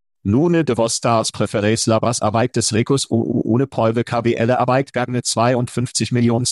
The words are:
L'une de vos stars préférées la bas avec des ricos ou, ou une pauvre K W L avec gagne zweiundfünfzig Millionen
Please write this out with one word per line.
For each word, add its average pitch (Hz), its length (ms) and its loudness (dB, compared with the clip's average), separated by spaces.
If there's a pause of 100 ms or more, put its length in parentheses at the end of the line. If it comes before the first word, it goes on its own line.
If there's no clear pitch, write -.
(240)
L'une 160 380 2
de 131 120 -2
vos 113 140 0
stars 117 440 0
préférées 107 540 0
la 110 120 4
bas 120 220 -2
avec 113 320 0
des - 200 -4
ricos 123 360 0
ou, 117 360 -2
ou 113 140 0
une 135 80 0
pauvre 113 360 0
K - 100 -10
W 117 240 2
L 117 140 2
avec 127 420 0
gagne 120 320 -4
zweiundfünfzig 120 880 0
Millionen 117 400 2